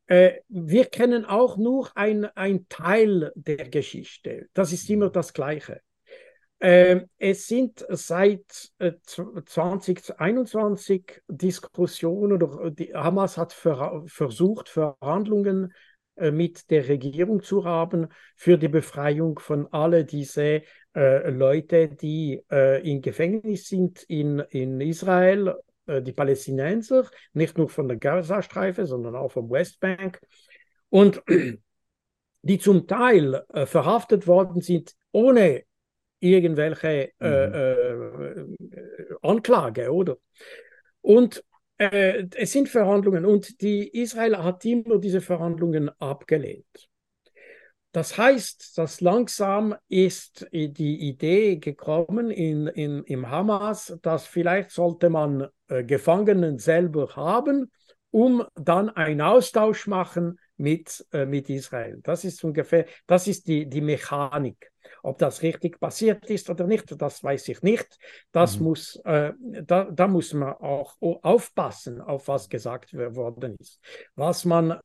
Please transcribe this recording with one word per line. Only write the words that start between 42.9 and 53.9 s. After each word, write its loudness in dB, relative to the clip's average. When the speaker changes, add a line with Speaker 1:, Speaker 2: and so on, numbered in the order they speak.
Speaker 1:
und 2
die -2
Israel -2
hat -4
immer 0
diese -2
Verhandlungen -2
abgelehnt. -6
Das -6
heißt, 2
dass -4
langsam 0
ist -2
die -4
Idee 0
gekommen -4
in, -2
in, -6
im -8
Hamas, -4